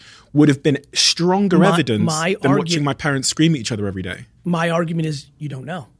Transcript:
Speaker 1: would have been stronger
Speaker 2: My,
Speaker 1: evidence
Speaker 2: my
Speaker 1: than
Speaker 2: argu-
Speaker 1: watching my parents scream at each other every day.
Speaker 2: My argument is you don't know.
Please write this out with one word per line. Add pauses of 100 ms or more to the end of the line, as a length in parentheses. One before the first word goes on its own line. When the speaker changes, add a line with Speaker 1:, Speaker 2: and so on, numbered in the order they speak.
(340)
Speaker 1:
would
have
been (140)
stronger
Speaker 2:
My,
Speaker 1:
evidence
Speaker 2:
my
Speaker 1:
than
Speaker 2:
argu-
Speaker 1:
watching
my
parents
scream
at
each
other
every
day. (180)
Speaker 2:
My
argument
is (100)
you
don't
know. (120)